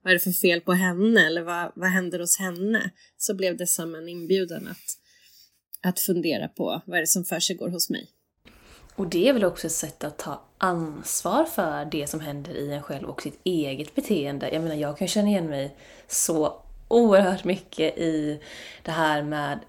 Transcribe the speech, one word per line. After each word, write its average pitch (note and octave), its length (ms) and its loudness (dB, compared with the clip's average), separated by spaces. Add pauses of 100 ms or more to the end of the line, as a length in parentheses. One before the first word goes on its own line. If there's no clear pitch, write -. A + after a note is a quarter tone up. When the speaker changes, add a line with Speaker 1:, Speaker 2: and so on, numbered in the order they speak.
Speaker 1:
"Vad F#3 100 2
är F3+ 40 10
det F3 40 4
för F#3 120 0
fel E3+ 300 4
på F#3 120 2
henne?" F#3 540 6
eller E3+ 140 0
"Vad, F3 340 -4
vad F#3 140 0
händer F3+ 300 0
hos E3+ 200 0
henne?" F#3+ 520 -2 (260)
så - 180 -2
blev F#3 220 -2
det F3+ 100 -4
som E3 280 -2
en E3 140 -12
inbjudan F3 580 -2
att, - 300 -12 (840)
att F3+ 180 0
fundera E3+ 480 0
på, B2+ 380 -4
"Vad F3+ 120 -4
är E3 40 2
det D#3+ 60 -2
som F3 180 0
försiggår F3 440 -4
hos E3+ 200 -2
mig?" - 200 -6 (880)
Speaker 2:
Och F#3+ 120 -4
det F3+ 220 4
är C#4 40 6
väl A3 100 4
också F3 240 0
ett D#3 60 -4
sätt - 300 -6
att D3 160 -8
ta C#3+ 220 -10 (160)
ansvar F3 880 0
för D3+ 400 -2
det D3+ 220 -4
som D#3+ 120 -6
händer D3 340 -8
i C#3+ 200 -6
en C#3+ 100 -6
själv C#3 260 -8
och C#3 120 -10
sitt - 220 -10
eget D3 520 -2
beteende. C#3+ 580 -2
Jag D#3+ 80 -2
menar, D#3+ 140 -4
jag D3 220 -4
kan F#3 100 -2
känna G#3 220 2
igen F3+ 180 2
mig C#3+ 300 -4 (300)
så - 560 0 (240)
oerhört G3+ 560 6
mycket - 540 -2
i D#3 420 0 (440)
det E3 80 -8
här D#3 320 2
med D3 460 -4